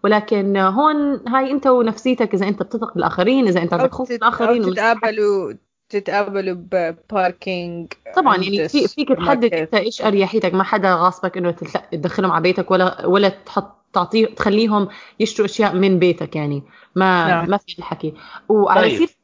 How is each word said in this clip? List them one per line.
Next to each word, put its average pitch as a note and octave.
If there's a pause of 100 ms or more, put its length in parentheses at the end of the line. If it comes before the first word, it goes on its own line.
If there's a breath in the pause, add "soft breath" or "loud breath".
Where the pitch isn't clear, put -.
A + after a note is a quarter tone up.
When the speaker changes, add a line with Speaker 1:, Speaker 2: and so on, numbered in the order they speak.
Speaker 1:
ولكن G3+
هون C#4+
هاي C4
أنت C#4
ونفسيتك B3
إذا F#3+
أنت G3+
بتثق A3
بالآخرين، G3
إذا F3+
أنت F3
Speaker 2:
أو F3
Speaker 1:
عندك C4
خوف B3+
Speaker 2:
تت-، A#3+
Speaker 1:
الآخرين A#3
Speaker 2:
أو F#3
Speaker 1:
ومش F#3
Speaker 2:
تتقابلوا، G#3+ (360)
تتقابلوا G3 (160)
بباركينج F3 (220)
Speaker 1:
طبعًا، D4+
Speaker 2:
عند -
Speaker 1:
يعني G3+
في، C4
فيك -
تحدد A#3+
Speaker 2:
السوبر A#3
ماركت. -
Speaker 1:
أنت D#3+
إيش G#3
أريحيتك، G3+
ما F#3+
حدا F#3+
غاصبك F3+
إنه F3
تتل-، -
تدخلهم F3
على D#3+
بيتك F#3
ولا، F#3
ولا G3
تحط، - (180)
تعطيه، G#3+
تخليهم G#3 (320 loud breath)
يشتروا G#3+
أشياء G3
من F#3
بيتك، E3+
يعني C#3+ (320 soft breath)
ما، F3+
Speaker 2:
نعم. E3+
Speaker 1:
ما G3+
في -
الحكي. D#3+ (360 loud breath)
وعلى G3
Speaker 3:
طيب. A3
Speaker 1:
سيرة E4 (140)